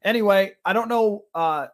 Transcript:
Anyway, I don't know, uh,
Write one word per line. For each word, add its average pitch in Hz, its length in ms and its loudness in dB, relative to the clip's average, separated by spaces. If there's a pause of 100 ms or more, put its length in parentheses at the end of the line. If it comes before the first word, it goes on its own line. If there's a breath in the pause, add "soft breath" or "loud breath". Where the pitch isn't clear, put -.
Anyway, 196 480 2 (140)
I 180 80 0
don't 226 160 -2
know, 220 340 0 (100)
uh, 156 400 -2